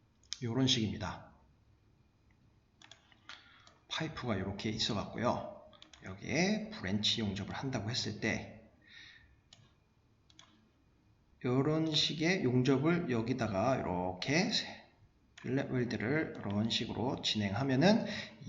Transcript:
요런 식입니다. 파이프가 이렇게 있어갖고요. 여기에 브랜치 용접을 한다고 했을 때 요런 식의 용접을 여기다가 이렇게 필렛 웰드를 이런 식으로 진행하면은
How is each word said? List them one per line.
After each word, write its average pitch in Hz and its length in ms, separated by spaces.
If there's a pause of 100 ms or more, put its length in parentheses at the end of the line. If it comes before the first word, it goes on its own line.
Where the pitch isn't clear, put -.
(420)
요런 127 240
식입니다. 92 580 (2750)
파이프가 123 480
이렇게 98 340
있어갖고요. - 920 (420)
여기에 160 680
브랜치 104 500
용접을 98 320
한다고 117 380
했을 104 300
때 - 400 (2750)
요런 156 480
식의 156 520
용접을 131 680
여기다가 113 640
이렇게 92 760 (920)
필렛 131 280
웰드를 120 680
이런 107 320
식으로 123 500
진행하면은 131 840 (420)